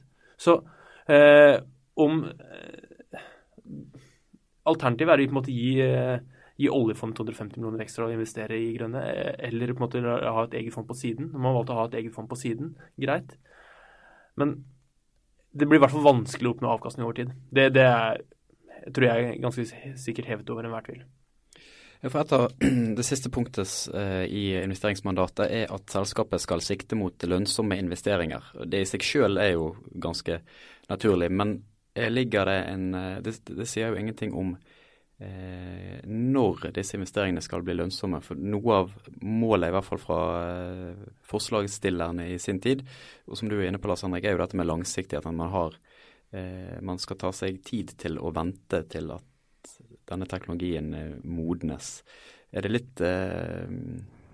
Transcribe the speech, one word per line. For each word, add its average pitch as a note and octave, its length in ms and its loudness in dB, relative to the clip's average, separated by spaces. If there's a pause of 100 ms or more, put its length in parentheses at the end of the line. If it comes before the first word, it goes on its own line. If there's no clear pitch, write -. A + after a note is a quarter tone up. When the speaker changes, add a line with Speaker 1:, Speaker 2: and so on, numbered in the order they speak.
(400)
Speaker 1:
Så, E3+ 180 8 (500)
eh, D3 520 12 (360)
om, D#3 300 4
eh, - 960 -18 (1500)
alternativet D#3+ 440 4
er C#3 100 8
å C3+ 60 2
på B2+ 40 -2
en C3+ 60 0
måte C3 140 -4
gi, B2 280 0
eh, B2+ 380 2 (400)
gi C#3 80 4
oljefondet A2+ 480 0
to - 80 -6
hundre A2 120 -6
og - 40 -18
femti G#2 200 -10
millioner A2+ 260 -6
ekstra A#2 220 -6
å A#2 60 -2
investere A2 460 -6
i A2+ 160 -2
grønne, A#2 280 -6
eh, - 320 -4 (120)
eller A#2 260 -2
på B2+ 60 -8
en B2 80 0
måte B2 160 -4
la, A#2+ 140 0 (160)
ha A2+ 100 0
et A#2 160 -6
eget A2+ 140 -8
fond A2+ 140 -10
på A#2 100 -10
siden. C3 340 -6
Når D3 80 -10
man C3 160 2
valgte A#2+ 160 0
å A#2 80 -2
ha A2+ 60 0
et A#2 160 -10
eget A2+ 120 -10
fond A2 160 -12
på B2 80 -8
siden, B2+ 360 -6 (260)
greit. C#3 380 -4 (1000)
Men C#3+ 220 -2 (960)
det D3 120 4
blir D3+ 120 10
i C#3 60 12
hvert B2+ 60 2
fall D3 140 0
vanskelig B2 440 6
å A#2 60 0
oppnå A#2+ 180 0
avkastning A#2+ 320 -4
over A#2 100 -4
tid. B2 160 -4 (200)
Det, C3+ 220 8
det C3 120 10
er, A2+ 340 4 (720)
tror B2+ 140 4
jeg A#2 180 4
er A#2 160 -6
ganske B2 240 -4
s-, C3 400 -14
sikkert B2 240 -6
hevet G#2+ 200 -6
over A2+ 140 -8
enhver A2+ 220 -10
tvil. C3 160 -14 (1000)
Speaker 2:
Ja, B2+ 80 -8
for C#3+ 120 -2
et - 100 -2
av C3 140 6 (260)
<clears throat> A#2 240 2
det A#2+ 80 -2
siste C3 280 -2
punktet, A#2 400 -2 (220)
eh, F#2+ 340 -2
i G#2 160 -2 (180)
investeringsmandatet F#2+ 920 -2
er A2 220 -2
at G2 180 -12
selskapet G2 480 -2
skal E2+ 220 -2
sikte - 340 -4
mot F#2+ 280 -2
lønnsomme G2 560 0
investeringer. F2 640 -2 (220)
Det G2 160 0
i F#2+ 40 -2
seg - 160 -4
selv G2+ 360 2
er G2 140 4
jo E2 200 0 (260)
ganske E2 400 -4 (500)
naturlig, F#2 420 2
men, G2+ 260 0 (380)
eh, A#2 140 -2
ligger A2+ 360 2
det F#2+ 140 2 (100)
en, F#2+ 160 -4 (100)
eh, F#2 260 -6
det, A2 120 -6 (120)
det A2 220 -8
sier A2+ 240 -4
jo F#2+ 80 -4
ingenting G#2+ 340 -6
om, F2+ 200 -4 (640)
eh, F#2 880 -12
når A2 640 0
disse G2 240 -6
investeringene F#2+ 480 -2
skal F2 240 -6
bli F2 80 -2
lønnsomme. F2 480 -4
For D2+ 160 -10
noe G#2 460 2
av G2 80 -14 (260)
målet, A2 480 2
i F2 80 0
hvert F#2+ 160 -2
fall E2+ 80 -4
fra, E2 220 -2 (180)
eh, F2+ 640 -8 (220)
forslagsstillerne F2+ 1040 -2
i F2+ 80 -6
sin F#2+ 240 -4
tid, C3+ 220 2 (420)
og - 80 -12
som A2 160 -6
du G#2 80 -2
er F#2+ 80 0
inne F#2 160 -2
på, G2+ 80 -2
Lars F#2 160 -2
Henrik, F2+ 160 -4
er G2 140 2
jo E2+ 80 0
dette F2+ 100 -10
med E2+ 160 0
langsiktighet, E2 560 -6
at E2 80 -6
man E2 160 -4
har, E2+ 240 0 (560)
eh, F#2 480 -12
man F2+ 180 -6
skal - 200 -10
ta F#2+ 180 -2
seg F#2+ 260 -6
tid - 380 -8
til D#2+ 240 -4
å E2 80 -4
vente E2 560 -4
til D#2+ 240 -8
at - 140 -14 (840)
denne F#2 160 -6
teknologien, F2 680 -6
eh, D2+ 260 -10
modnes. E2 800 -6 (500)
Er - 100 -4
det G2 100 -4
litt, A#2+ 300 -4
eh, F2 640 -2 (680)